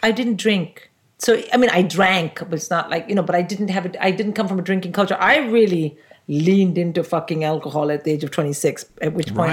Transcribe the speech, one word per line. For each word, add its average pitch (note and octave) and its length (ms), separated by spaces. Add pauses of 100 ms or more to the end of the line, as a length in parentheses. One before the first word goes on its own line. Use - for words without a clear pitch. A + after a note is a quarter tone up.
I A3+ 80
didn't A#3 240
drink. F#3+ 540 (300)
So, A3+ 220 (120)
I - 20
mean, A#3+ 140
I F3+ 140
drank, F#3 560
but F3 160
it's - 140
not E3 200
like, E3 180
you G3+ 80
know, F#3 80
but F3+ 100
I F3+ 100
didn't G3 260
have F#3 160
it, F3 160
I F#3+ 100
didn't G#3 220
come G#3+ 160
from F#3+ 100
a - 20
drinking F3+ 300
culture. G3 300
I A#3 160
really G#3 600 (320)
leaned F3 480
into E3+ 280
fucking D#3+ 400
alcohol D3+ 440
at D3 140
the D#3+ 80
age D3+ 100
of C#3+ 100
twenty-six, D3 520 (180)
at D#3 120
which D#3+ 200
point E3 200